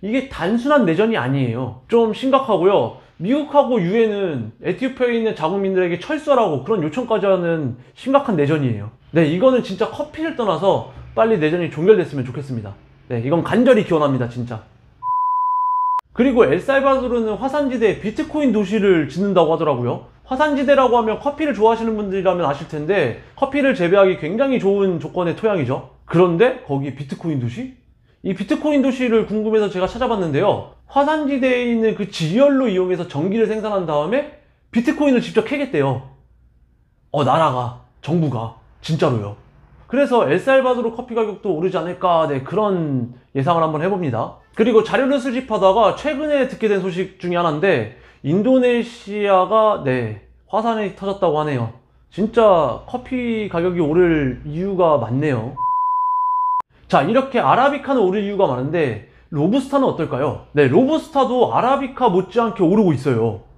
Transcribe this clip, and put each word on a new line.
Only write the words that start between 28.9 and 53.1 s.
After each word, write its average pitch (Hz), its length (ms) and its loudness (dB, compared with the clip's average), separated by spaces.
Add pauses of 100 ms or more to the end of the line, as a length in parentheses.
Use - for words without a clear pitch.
궁금해서 214 420 0
제가 180 180 -2
찾아봤는데요. 185 840 0 (160)
화산지대에 269 800 0
있는 226 280 0
그 202 160 -6
지열로 262 580 2
이용해서 185 380 0
전기를 190 400 0
생산한 214 380 -4
다음에 165 540 -2 (320)
비트코인을 277 500 2
직접 - 240 0
캐겠대요. 151 580 -2 (1080)
어, 151 140 0
나라가, 127 580 0 (180)
정부가. 139 560 -2 (240)
진짜로요. 127 560 -2 (500)
그래서 240 420 2
엘살바도르 240 680 0
커피 240 200 -10
가격도 208 400 -2
오르지 175 220 -2
않을까, 170 520 0
네, 139 140 -2
그런 156 720 -2 (200)
예상을 165 280 2
한번 156 200 -2
해봅니다. 165 540 -4 (180)
그리고 220 300 4
자료를 262 360 0
수집하다가 220 760 2
최근에 285 520 -2
듣게 220 200 -4
된 202 120 2
소식 185 400 -6
중에 175 160 -2
하나인데 156 640 0 (260)
인도네시아가, 208 1600 2
네, 120 380 -2 (260)
화산이 214 480 -2
터졌다고 190 440 0
하네요. 135 340 -2 (360)
진짜 185 760 2
커피 240 640 -6